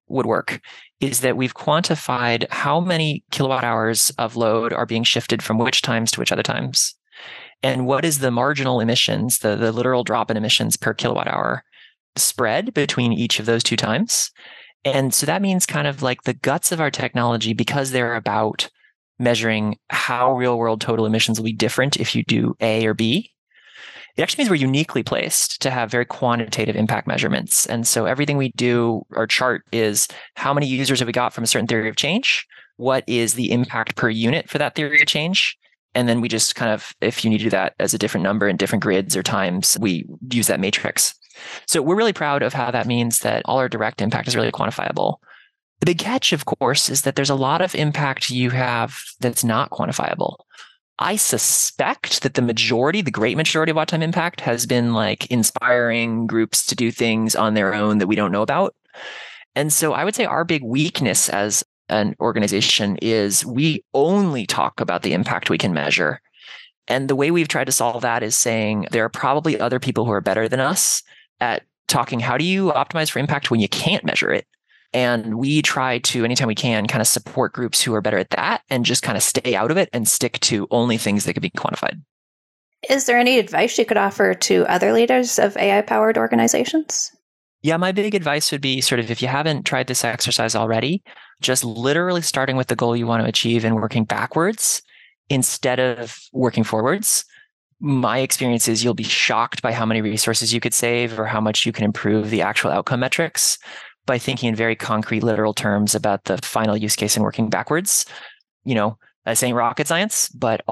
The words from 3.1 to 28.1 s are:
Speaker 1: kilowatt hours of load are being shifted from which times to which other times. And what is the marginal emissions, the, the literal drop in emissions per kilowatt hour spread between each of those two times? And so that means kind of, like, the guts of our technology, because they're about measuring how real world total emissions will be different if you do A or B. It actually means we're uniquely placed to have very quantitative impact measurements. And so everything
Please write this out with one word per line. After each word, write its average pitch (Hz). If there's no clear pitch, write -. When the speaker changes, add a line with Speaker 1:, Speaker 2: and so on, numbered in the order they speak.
Speaker 1:
kilowatt 131
hours 113
of 117
load 113
are -
being 113
shifted -
from 110
which 117
times 113
to -
which 120
other -
times. 120
And 131
what 135
is 156
the 135
marginal 131
emissions, 110
the, 104
the 113
literal 123
drop 113
in 113
emissions 110
per -
kilowatt -
hour -
spread 131
between 135
each 113
of 107
those 117
two 117
times? 120
And 135
so -
that 175
means 185
kind 147
of, 139
like, 123
the 127
guts 135
of 165
our 147
technology, 117
because 135
they're 123
about 107
measuring 110
how 127
real 123
world 113
total 113
emissions 110
will 110
be 113
different 127
if -
you 117
do 117
A 113
or 110
B. 117
It 143
actually 175
means 240
we're 185
uniquely 139
placed -
to 139
have 120
very 123
quantitative 113
impact 107
measurements. -
And 117
so 117
everything 143